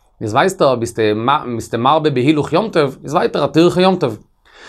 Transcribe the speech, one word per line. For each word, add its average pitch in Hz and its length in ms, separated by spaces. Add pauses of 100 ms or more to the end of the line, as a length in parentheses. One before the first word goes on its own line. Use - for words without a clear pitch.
(220)
יעצט 110 120
ווייסט 185 260
דו, 135 200
ביז 113 140
דער 107 220
מ-, 120 400
ביז 110 140
דער 117 120
מרבה 151 280
בהילוך 143 440
יום 202 160
טוב, 143 340
איז 139 100
ווייטער 165 300
א 139 40
טרחה 175 340
יום 190 140
טוב. 123 220 (520)